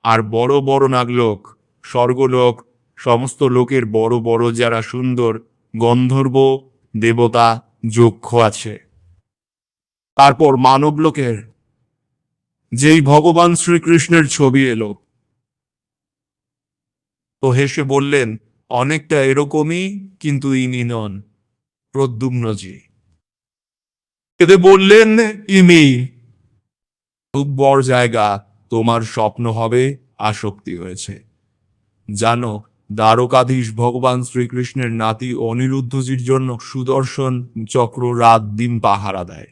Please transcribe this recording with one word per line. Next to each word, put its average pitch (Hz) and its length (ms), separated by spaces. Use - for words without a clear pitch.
আর 113 200
বড় 120 380
বড় 135 280
নাগলোক, 120 680
স্বর্গলোক, 123 800
সমস্ত 123 440
লোকের 123 440
বড় 110 320
বড় 117 340
যারা 117 300
সুন্দর, 120 580
গন্ধর্ব, 131 920
দেবতা, 117 680
যক্ষ 113 440
আছে। 110 460
তারপর 139 400
মানবলোকের 135 960
যেই 151 260
ভগবান 160 540
শ্রীকৃষ্ণের 165 720
ছবি 135 420
এলো। 110 260
তো 135 80
হেসে 139 320
বললেন, 139 540
"অনেকটা 147 540
এরকমই, 151 840
কিন্তু 139 340
ইনি 127 300
নন, 107 380
প্রদ্যুম্নজি।" 117 880
এতে 175 180
বললেন, 196 640
"ইমি, 165 580
খুব 143 220
বড় 139 260
জায়গা, 117 640
তোমার 113 320
স্বপ্ন 113 480
হবে 120 460
আসক্তি 104 580
হয়েছে। 92 480
জানো, 113 480
দ্বারকাধীশ 120 840
ভগবান 123 480
শ্রীকৃষ্ণের 123 720
নাতি 113 420
অনিরুদ্ধজির 127 880
জন্য 131 380
সুদর্শন 127 840
চক্র 120 500
রাত 117 220
দিন 110 380
পাহারা 98 440
দেয়। 87 280